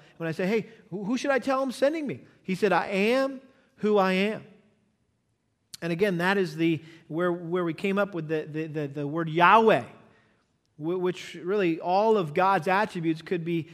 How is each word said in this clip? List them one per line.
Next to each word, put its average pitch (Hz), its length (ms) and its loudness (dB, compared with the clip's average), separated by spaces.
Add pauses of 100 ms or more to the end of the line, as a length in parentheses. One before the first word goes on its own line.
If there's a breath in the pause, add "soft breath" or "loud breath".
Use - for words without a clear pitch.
(160 soft breath)
When 165 100 -6
I 160 60 -4
say, 180 140 -4
"Hey, 214 200 0 (220 loud breath)
who, 196 160 -8
who 240 140 -2
should 285 120 -2
I 262 80 2
tell 262 240 -2
him 269 80 -4
sending 294 360 0
me?" 143 160 -8 (200 soft breath)
He 185 120 -4
said, 190 180 2
"I 170 140 2
am 254 560 0 (340 soft breath)
who 208 220 2
I 185 140 4
am." 202 300 -2 (1400)
And 170 100 -4
again, 180 260 0
that 190 200 2
is 160 180 -2
the, 165 240 0 (280 loud breath)
where, 175 220 -2
where 175 340 -4
we 165 100 -2
came 196 240 -4
up 196 160 -2
with 160 120 -6
the, 156 240 -4
the, 156 180 -6
the, 147 200 -6
the 143 180 -6
word 160 220 -4
Yahweh, 175 540 6 (920 soft breath)
wh-, 147 40 -18
which 180 600 -4
really 180 360 0
all 202 380 2
of 156 180 -2
God's 185 340 2
attributes 180 520 0
could 175 240 -4
be 165 300 -4